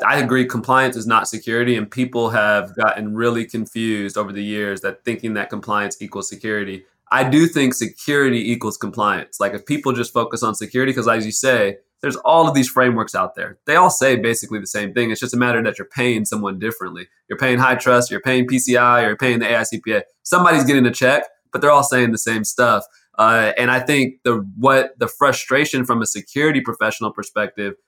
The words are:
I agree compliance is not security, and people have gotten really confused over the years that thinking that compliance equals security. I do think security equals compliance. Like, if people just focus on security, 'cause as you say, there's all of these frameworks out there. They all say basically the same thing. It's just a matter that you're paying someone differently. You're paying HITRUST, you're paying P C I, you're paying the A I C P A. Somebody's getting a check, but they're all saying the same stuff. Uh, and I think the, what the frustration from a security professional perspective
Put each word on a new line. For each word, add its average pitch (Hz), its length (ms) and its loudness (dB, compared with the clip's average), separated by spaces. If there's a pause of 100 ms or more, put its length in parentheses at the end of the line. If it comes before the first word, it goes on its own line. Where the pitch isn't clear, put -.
I 139 140 2
agree 127 260 2
compliance 131 500 0
is 110 120 -10
not 113 200 2
security, 117 480 -2
and 107 140 -4
people 123 420 -2
have 104 440 0
gotten 107 400 -2
really 117 300 -2
confused 110 720 -6
over 104 140 -4
the 101 120 -8
years 104 380 -6
that 98 240 -8
thinking 113 300 -6
that 104 140 -6
compliance 104 520 -6
equals 101 280 -10
security. 101 560 -8 (260)
I 131 120 2
do 147 240 4
think 139 260 0
security 120 800 -2
equals 110 260 -6
compliance. 104 640 -4
Like, 101 140 -2
if 101 120 -12
people 143 280 -2
just 117 180 -6
focus 117 320 -4
on 110 100 0
security, 127 380 -2
'cause 120 160 -2
as 113 180 2
you 110 60 -6
say, 110 460 0 (240)
there's - 160 -4
all - 300 4
of 147 60 0
these 131 160 2
frameworks 117 460 0
out 92 200 -4
there. 85 300 -12
They 151 120 2
all 180 120 8
say 131 280 2
basically 110 420 -2
the 95 80 -12
same 104 260 -6
thing. 117 180 0
It's 107 100 -6
just 123 120 -6
a 123 40 -2
matter 120 260 2
that 107 160 -4
you're 95 80 -14
paying 120 380 -2
someone 101 340 -6
differently. 90 480 -10 (220)
You're 104 100 -8
paying 127 180 2
HITRUST, 127 540 4
you're 101 80 -4
paying 127 280 0
P 127 120 0
C 123 160 0
I, 120 300 4
you're 107 100 0
paying 123 240 0
the 113 100 0
A 117 100 2
I 113 40 0
C 113 160 -6
P 110 140 -4
A. 104 100 0 (200)
Somebody's 170 420 4
getting 131 200 4
a 117 60 2
check, 135 320 2 (280)
but 127 100 -6
they're 143 100 6
all 139 120 6
saying 123 280 2
the 110 60 -2
same 110 260 -2
stuff. 117 400 2 (340)
Uh, 110 400 4
and 123 140 2
I 127 80 2
think 131 440 0
the, 113 220 0 (120)
what 131 420 2
the 113 80 -2
frustration 135 800 0
from 117 160 0
a 113 40 -2
security 139 540 -2
professional 110 520 -4
perspective 101 640 -6 (120)